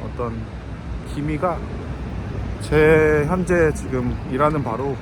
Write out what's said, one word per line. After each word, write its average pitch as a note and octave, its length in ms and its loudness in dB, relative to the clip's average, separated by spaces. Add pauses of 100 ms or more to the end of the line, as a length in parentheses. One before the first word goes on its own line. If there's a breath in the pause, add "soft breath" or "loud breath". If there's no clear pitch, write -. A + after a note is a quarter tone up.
어떤 A2+ 300 -6 (800)
기미가 D3+ 440 -2 (1040)
제 D3+ 640 6
현재 F3 460 2
지금 B2 420 -2 (160)
일하는 D3 320 2
바로 B2 380 -2